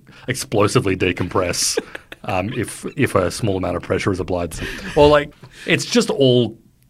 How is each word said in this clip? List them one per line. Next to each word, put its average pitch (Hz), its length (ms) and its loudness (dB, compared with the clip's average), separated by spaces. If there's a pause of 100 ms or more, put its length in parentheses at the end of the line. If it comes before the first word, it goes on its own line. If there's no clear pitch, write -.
(280)
explosively 104 680 0
decompress, 90 840 -2 (240)
<laughs> - 220 -20
um, 98 280 -4
if, - 320 -6 (100)
if 131 200 0
a 90 160 2
small 98 260 -2
amount 90 200 -2
of 85 40 -8
pressure 95 300 -2
is 92 80 -2
applied 87 320 -4
to - 120 -10
them." - 320 -10
Or, 147 140 8
like, 147 240 2 (320)
it's - 200 0
just - 260 2
all 123 440 4 (340)